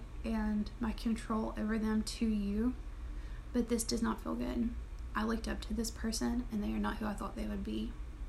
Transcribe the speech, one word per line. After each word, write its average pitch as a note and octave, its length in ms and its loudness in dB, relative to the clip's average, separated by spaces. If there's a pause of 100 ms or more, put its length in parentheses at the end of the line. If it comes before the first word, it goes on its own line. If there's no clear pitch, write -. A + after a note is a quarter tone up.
(240)
and G#3+ 460 2 (100)
my A3 120 2
control A3 640 0
over G#3+ 200 2
them G#3+ 240 4
to - 240 0
you, G#3+ 480 4 (800)
but A#3+ 160 2
this A#3 160 2
does A#3 180 0
not A3 200 0
feel A#3+ 120 -2
good. A#3+ 360 2 (440)
I G#3+ 100 2
looked A3+ 220 0
up G#3+ 160 -2
to G#3+ 120 -2
this A3+ 160 2
person A#3+ 600 0
and G#3 120 0
they G#3+ 60 0
are A3 120 2
not G#3 160 2
who G#3+ 100 -2
I G#3 60 0
thought G3+ 240 -4
they A3 80 -2
would G#3 200 -2
be. A3 280 -2 (360)